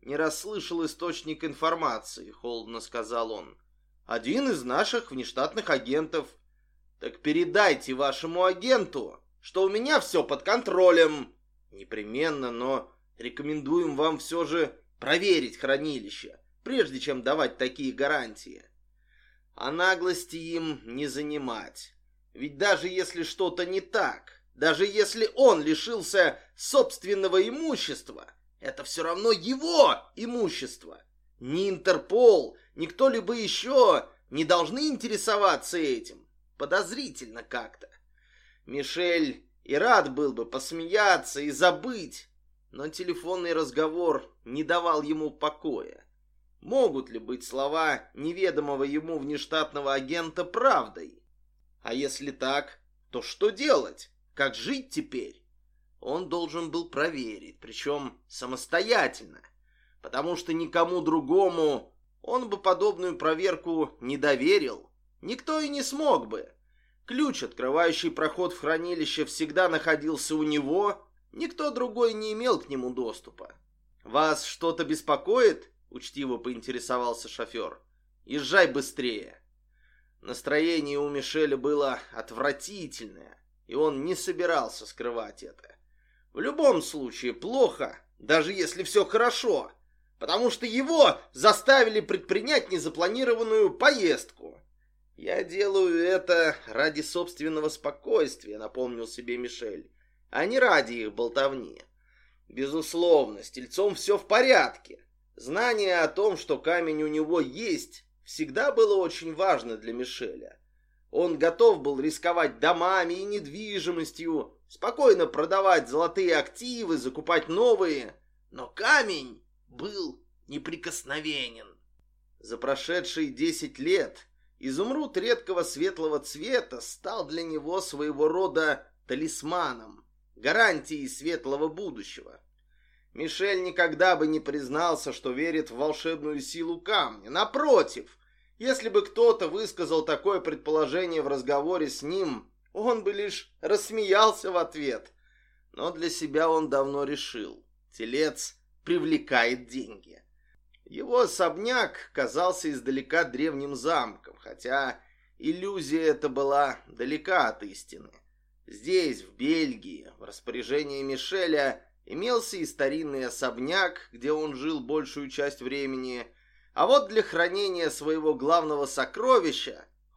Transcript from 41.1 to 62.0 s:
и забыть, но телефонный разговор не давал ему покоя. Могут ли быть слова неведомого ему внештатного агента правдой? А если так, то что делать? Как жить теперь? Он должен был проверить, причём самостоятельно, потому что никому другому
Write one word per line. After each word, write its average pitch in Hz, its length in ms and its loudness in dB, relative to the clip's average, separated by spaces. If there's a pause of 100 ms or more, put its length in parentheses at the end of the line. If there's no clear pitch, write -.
и 147 100 -4
забыть, 180 800 0 (420)
но 143 180 -10
телефонный 175 640 -4
разговор 156 840 0 (100)
не 135 200 -6
давал 170 380 2
ему 151 280 -2
покоя. - 720 -6 (560)
Могут 175 500 0
ли 117 80 -10
быть 123 260 -8
слова 143 680 0
неведомого 147 720 -2
ему 156 340 -4
внештатного 143 760 -4
агента 156 520 -4
правдой? 180 800 0 (600)
А 113 100 -6
если 139 380 -4
так, 139 500 -4 (300)
то 123 100 -6
что - 300 0
делать? 190 600 0 (220)
Как 139 220 -2
жить 262 360 -6
теперь? - 540 -8 (560)
Он 160 280 -6
должен 165 420 -6
был 165 200 -8
проверить, 135 720 -6
причём 143 680 -8
самостоятельно, 127 1120 -2 (600)
потому 156 340 -4
что 165 160 -8
никому 170 480 0
другому 160 920 2 (260)